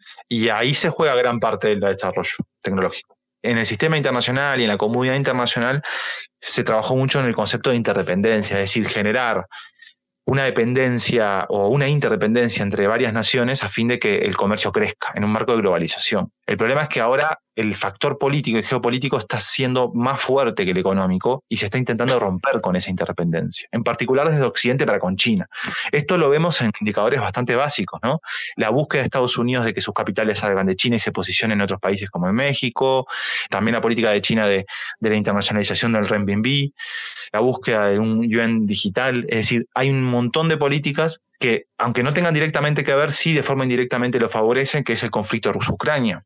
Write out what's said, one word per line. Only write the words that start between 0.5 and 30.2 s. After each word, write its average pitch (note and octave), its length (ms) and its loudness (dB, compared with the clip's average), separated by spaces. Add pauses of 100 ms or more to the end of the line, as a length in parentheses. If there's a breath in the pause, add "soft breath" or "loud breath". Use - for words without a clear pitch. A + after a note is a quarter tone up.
se E3 160 0
juega D3+ 260 2
gran A#2+ 240 2
parte A2 280 0
del G#2 120 2
desarrollo F#2+ 500 -2 (320)
tecnológico. F#2+ 560 -4 (240)
En A#2 160 0
el A2+ 80 0
sistema D#3 320 0
internacional C3 640 0
y B2 40 2
en A2 60 2
la G#2 80 0
comunidad B2 380 0
internacional C3 640 0 (580 loud breath)
se - 240 -4
trabajó A2+ 320 0
mucho C3+ 240 2
en C3 60 0
el A#2 100 0
concepto A2 360 0
de B2 40 2
interdependencia, G2+ 840 0
es G2 120 -2
decir, G#2+ 180 0
generar A2 600 0 (800 loud breath)
una C3+ 200 2
dependencia A#2+ 1040 2
o G2+ 180 2
una C#3 220 2
interdependencia A2+ 720 2
entre G2 240 0
varias A#2 240 2
naciones B2 500 0
a G#2+ 60 -4
fin A2+ 220 0
de A#2+ 100 0
que G2+ 200 2
el F#2+ 180 0
comercio G2+ 340 0
crezca - 420 -2
en G#2 120 -2
un G#2 60 2
marco A2 200 0
de A#2 60 2
globalización. F#2 720 0 (140)
El G#2 120 -2
problema A#2+ 240 2
es C#3+ 80 -4
que C3 100 -4
ahora C3+ 400 0 (160)
el A2 200 -2
factor G2+ 420 -4
político C#3 400 0
y G#2+ 60 0
geopolítico B2+ 540 -2
está A2 220 -4
siendo B2+ 540 -2
más B2+ 260 0
fuerte B2+ 460 2
que F#2 60 0
el F2+ 60 2
económico F#2+ 720 0
y A#2 80 -4
se G#2+ 100 -4
está G2+ 120 -4
intentando B2 420 0
romper G#2+ 400 0
con F#2 160 0
esa F2+ 140 -2
interdependencia, F2 840 -4
en A2+ 120 -2
particular C3 460 0
desde D3 140 2
Occidente B2+ 420 0
para G#2 140 2
con F#2 160 -2
China. G2+ 320 0 (440 loud breath)
Esto D3+ 260 0
lo D#3 120 4
vemos D#3+ 320 2
en A2+ 100 2 (100)
indicadores G#2+ 400 2
bastante A#2 340 -2
básicos, A#2+ 480 -2
¿no? C#3 160 0 (380 loud breath)
La A2 140 0
búsqueda C#3+ 320 2
de - 20 0
Estados B2+ 320 0
Unidos B2 260 0
de A2 100 0
que - 60 -4
sus F#2+ 140 -6
capitales G#2+ 460 0